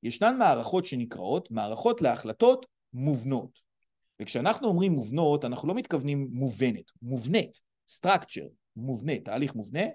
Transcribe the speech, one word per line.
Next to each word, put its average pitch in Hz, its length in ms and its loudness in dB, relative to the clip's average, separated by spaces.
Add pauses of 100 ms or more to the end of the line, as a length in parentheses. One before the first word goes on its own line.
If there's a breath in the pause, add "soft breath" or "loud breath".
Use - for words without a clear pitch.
ישנן 220 360 2
מערכות 180 460 4
שנקראות 120 640 -4
מערכות 110 520 0
להחלטות 160 640 4 (260)
מובנות. 127 680 -2 (600)
וכשאנחנו 170 480 0
אומרים 185 240 4
מובנות, 147 520 2
אנחנו 123 240 -4
לא 180 60 0
מתכוונים 143 580 -2
מובנת, 123 580 -2 (120)
מובנית, 131 580 -2 (300)
structure, - 580 -2 (280)
מובנה, 127 420 -4
תהליך 135 360 -4
מובנה. 117 300 -4 (100)